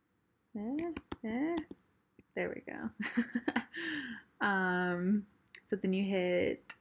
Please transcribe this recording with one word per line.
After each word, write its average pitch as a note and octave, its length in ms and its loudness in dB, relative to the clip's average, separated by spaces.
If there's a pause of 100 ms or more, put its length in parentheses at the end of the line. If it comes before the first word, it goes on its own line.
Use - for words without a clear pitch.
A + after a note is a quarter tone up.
(540)
There, C#4+ 400 -2 (300)
there. C4 320 0 (800)
There F3+ 140 0
we - 120 -8 (100)
go. - 180 -6 (1500)
<laughs> A3 40 4
Um, F#3 800 4 (400)
so G3+ 120 0
then F#3+ 160 2
you F#3+ 100 2
hit F3+ 760 2